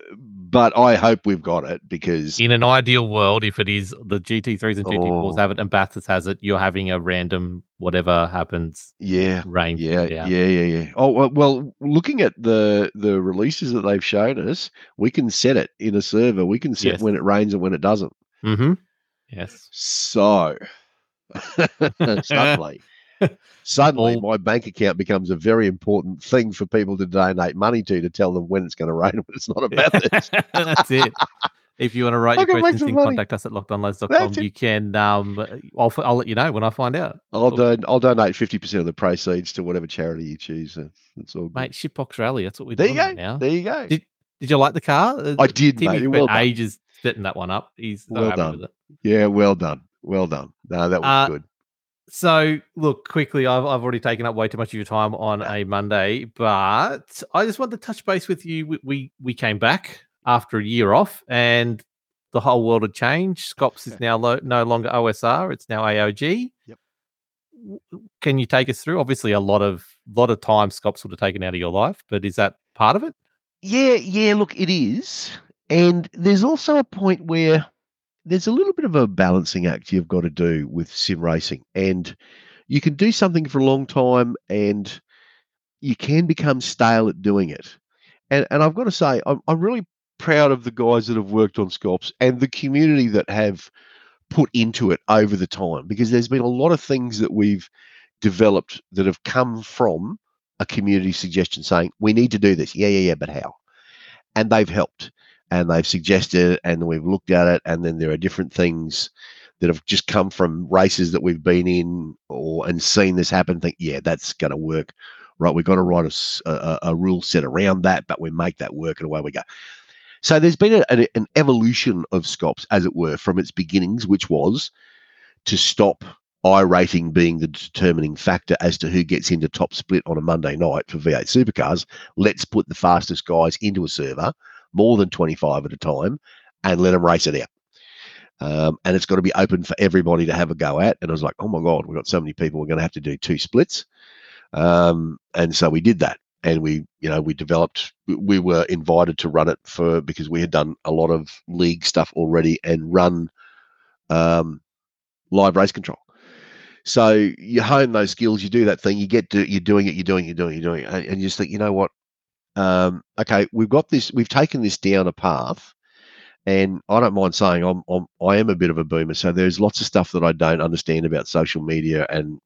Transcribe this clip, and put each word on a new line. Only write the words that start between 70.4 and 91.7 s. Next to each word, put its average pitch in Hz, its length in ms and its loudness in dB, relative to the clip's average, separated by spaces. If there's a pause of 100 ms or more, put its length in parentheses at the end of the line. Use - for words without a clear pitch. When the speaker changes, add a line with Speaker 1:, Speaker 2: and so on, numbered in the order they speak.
Speaker 2:
time 107 300 2
Scops - 340 -8
would 95 80 -18
have - 80 -14
taken 98 220 -4
out 92 120 -6
of 87 60 -6
your 87 120 -4
life, 117 360 -2
but 98 160 -4
is 98 120 -6
that 101 180 0 (200)
part 113 220 4
of 220 60 -6
it? 320 120 -8 (460)
Speaker 1:
Yeah, 247 340 2
yeah, 208 400 0
look, 214 240 -2
it 180 120 0
is. 170 600 -2 (380)
And 175 460 4
there's 190 300 4
also 302 340 0
a 269 60 2
point 185 420 -2
where 160 400 2 (640)
there's 180 180 0
a 220 60 2
little 381 200 2
bit 330 120 -4
of 185 100 0
a 135 120 4
balancing 90 600 0
act 60 260 -6
you've 90 160 0
got 90 140 0
to 85 80 -2
do 80 380 -2
with 82 260 -8
sim 90 260 -4
racing, 80 440 -4 (100)
and 92 420 -2 (500)
you 143 140 0
can 151 140 0
do 196 180 2
something 170 340 0
for 139 120 -4
a 135 60 2
long 135 220 2
time 123 500 2 (120)
and 104 520 -2 (800)
you 135 160 -4
can 160 300 0
become 151 340 0
stale 113 480 2
at 87 140 -6
doing 98 280 2
it. - 260 -16 (540)
And, 139 200 2
and 147 120 2
I've 156 120 2
got 233 100 -4
to 220 60 -2
say, 139 340 0
I'm, 139 240 -2
I'm 160 120 0
really 214 260 -2 (320)
proud 147 320 4
of 123 140 -2
the 120 60 -8
guys 117 360 2
that 113 100 -2
have 101 140 -4
worked 107 280 2
on 98 120 -2